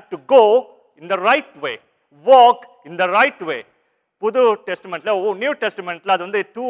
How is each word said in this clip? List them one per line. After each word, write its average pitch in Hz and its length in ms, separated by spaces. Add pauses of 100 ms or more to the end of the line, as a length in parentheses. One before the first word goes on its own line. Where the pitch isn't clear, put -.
to 165 100 (180)
go 226 60 (580)
in 170 80
the 190 80
right 233 340 (100)
way, 123 200 (440)
walk 240 340 (260)
in 165 120
the 185 100
right 226 320
way. 147 280 (500)
புது 226 380
டெஸ்டமெண்ட்ல, 180 540
ஓ, 202 240
நியூ 247 200
டெஸ்டமெண்ட்ல 185 560
அது 180 140
வந்து 196 300
two 247 160